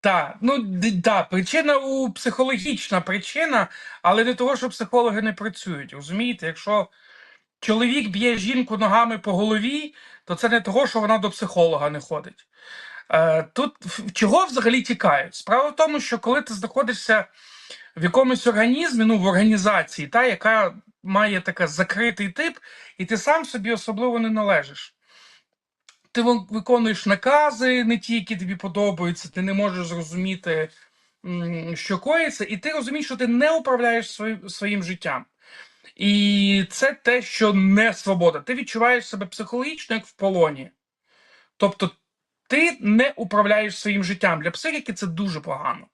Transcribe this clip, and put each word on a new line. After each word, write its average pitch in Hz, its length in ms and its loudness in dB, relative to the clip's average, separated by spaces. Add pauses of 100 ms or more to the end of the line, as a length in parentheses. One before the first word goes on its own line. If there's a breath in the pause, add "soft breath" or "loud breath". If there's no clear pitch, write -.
Так, 175 400 0
ну, 262 160 2
д-, 202 340 -2
да, 190 320 2
причина 285 540 0
у, 269 340 -2
психологічна 226 880 -2
причина, 208 640 -2 (340 loud breath)
але 202 220 4
не 247 100 0
того, 254 220 0
що 254 140 -4
психологи 226 520 0
не 214 120 -2
працюють, 175 600 -10
розумієте? 175 540 -6
Якщо 202 400 -2 (720 soft breath)
чоловік 233 500 0
б'є 220 280 0
жінку 233 400 -2
ногами 220 400 2
по 190 160 -2
голові, 220 600 0 (320 loud breath)
то 175 100 -6
це 233 140 0
не 202 120 2
того, 214 260 0
що 233 120 -2
вона 214 180 2
до 196 120 -2
психолога 165 600 0
не 147 100 -6
ходить. - 480 -12 (640 loud breath)
Е, 160 320 4
тут 277 420 -4
в-, - 260 -10
чого 262 340 4
взагалі 247 360 2
тікають? 151 540 0
Справа 254 340 0
в 294 60 -10
тому, 302 240 2
що - 200 -4
коли 262 220 0
ти - 120 -10
знаходишся 220 720 0 (720 loud breath)
в 160 60 -4
якомусь 247 440 4
організмі, 240 580 2
ну, 220 120 4
в 185 80 0
організації, 190 840 2
та, 240 180 4
яка 214 480 2 (300)
має 196 380 0
таке 175 260 -2
закритий 190 640 -2
тип, 330 280 -4 (400 loud breath)
і 185 80 -4
ти 220 120 -2
сам 311 280 2
собі 226 260 -6
особливо 233 480 -2
не 226 100 0
належиш. 190 640 -2 (1160 soft breath)
Ти 240 100 -2
вон-, 233 280 0
виконуєш 220 560 0
накази, 254 800 2
не 226 140 2
ті, - 180 -4
які 220 200 -4
тобі 185 200 -6
подобаються, 180 760 -2
ти 185 120 -6
не 196 120 -2
можеш 185 340 -2
зрозуміти, 170 840 -4 (560 soft breath)
м, 170 500 -6
що 185 240 -6
коїться, 320 500 -2
і 214 80 -6
ти 294 140 -6
розумієш, 294 340 -6
що 254 120 -8
ти 247 100 -2
не 254 240 2
управляєш 240 600 0
своїм, 208 380 -8
своїм 202 340 -4
життям. 165 420 -8 (680 loud breath)
І 202 760 4
це 269 240 0
те, 247 280 0
що 208 320 2
не 196 400 6
свобода. 175 460 2
Ти 247 160 -6
відчуваєш 240 520 0
себе 202 180 -8
психологічно, 247 680 -8
як 220 100 -8
в - 60 -20
полоні. 160 600 0 (840 soft breath)
Тобто 196 340 0 (580)
ти 320 300 2
не 226 360 4
управляєш 208 600 0
своїм 202 260 -2
життям. 175 380 -2
Для 170 100 -4
психіки 302 420 -8
це 185 140 -8
дуже 170 320 -4
погано. 135 540 -8